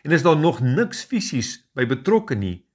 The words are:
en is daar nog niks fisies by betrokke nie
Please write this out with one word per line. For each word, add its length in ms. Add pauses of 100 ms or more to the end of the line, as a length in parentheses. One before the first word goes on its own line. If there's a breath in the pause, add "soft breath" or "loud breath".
en 80
is 100
daar 160
nog 240
niks 420
fisies 720
by 120
betrokke 500
nie 400